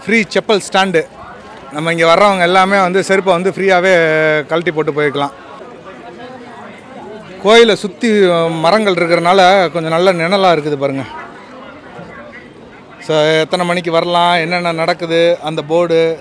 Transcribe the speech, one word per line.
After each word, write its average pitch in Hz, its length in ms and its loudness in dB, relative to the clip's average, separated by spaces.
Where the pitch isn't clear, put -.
free 220 180 0
chapel 196 340 0
stand. 190 340 0
நம்ம 160 200 -4
இங்க 165 220 2
வர்றவங்க 196 260 4
எல்லாமே 190 400 2
வந்து 180 240 0
செருப்பை 190 300 0
வந்து 185 160 -2
ஃப்ரீயாவே 185 440 2
கழட்டி 165 240 -2
போட்டு 156 220 -4
போய்க்கலாம். 143 420 -2
கோயிலை 220 340 4
சுத்தி, 208 320 -6
அஹ், 170 560 2
மரங்கள் 196 300 2
இருக்கிறனால 175 760 2
கொஞ்சம் 160 240 -4
நல்ல 185 160 2
நிழலா 180 440 0
இருக்குது 147 280 -4
பாருங்க. 135 200 -4
So, 156 100 -2
எத்தனை 180 220 -4
மணிக்கு 175 240 -2
வரலாம், 175 440 2
என்னென்ன 175 280 -2
நடக்குது, 170 720 0
அந்த 156 200 -6
board 165 360 0